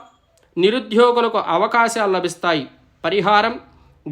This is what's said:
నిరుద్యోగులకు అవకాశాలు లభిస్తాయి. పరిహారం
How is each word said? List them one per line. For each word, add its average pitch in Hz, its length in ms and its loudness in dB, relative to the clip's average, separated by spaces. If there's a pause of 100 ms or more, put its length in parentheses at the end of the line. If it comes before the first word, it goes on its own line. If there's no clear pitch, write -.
(580)
నిరుద్యోగులకు 220 800 2
అవకాశాలు 214 720 0
లభిస్తాయి. 175 560 -2 (360)
పరిహారం 208 500 0 (580)